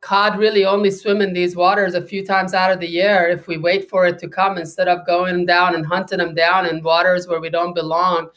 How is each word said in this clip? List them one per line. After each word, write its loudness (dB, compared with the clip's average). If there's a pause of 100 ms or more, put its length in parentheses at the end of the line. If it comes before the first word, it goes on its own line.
Cod 0
really 2
only 2
swim -2
in 0
these -2
waters 2
a -4
few -8
times -2
out 2
of 0
the -6
year 2
if -2
we -6
wait -2
for 2
it 0
to -10
come 0
instead -4
of 0
going 0
down 4
and -4
hunting -4
them -2
down 2
in -4
waters 2
where -2
we -8
don't -2
belong. -2